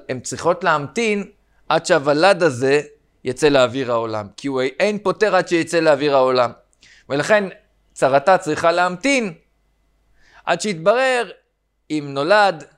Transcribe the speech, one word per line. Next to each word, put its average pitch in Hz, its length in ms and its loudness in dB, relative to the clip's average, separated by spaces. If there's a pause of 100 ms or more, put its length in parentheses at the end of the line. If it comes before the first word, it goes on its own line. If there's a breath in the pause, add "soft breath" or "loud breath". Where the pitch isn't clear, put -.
הן 127 120 -8
צריכות 170 440 -4
להמתין 190 680 -2 (380)
עד 165 180 0
שהוולד 160 560 2
הזה 139 400 2 (420)
יצא 127 240 0
לאוויר 127 440 2
העולם, 110 340 -4 (100)
כי - 120 -10
הוא 135 120 -4
אין 190 380 -2
פוטר 190 380 -2
עד 180 120 0
שיצא 165 320 -2
לאוויר 147 360 2
העולם. 127 360 2 (560 soft breath)
ולכן 151 360 0 (480)
צרתה 139 460 2
צריכה 165 340 -2
להמתין 180 600 -2 (1120 soft breath)
עד 175 160 -2
שיתברר 214 720 -2 (600)
אם 151 180 -4
נולד 160 560 0 (120)